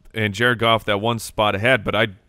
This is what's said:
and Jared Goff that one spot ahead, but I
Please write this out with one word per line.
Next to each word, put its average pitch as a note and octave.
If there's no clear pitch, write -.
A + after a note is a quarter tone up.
and G#2+
Jared A#2
Goff A2+
that G2+
one A2+
spot G#2
ahead, A2+
but G2+
I A2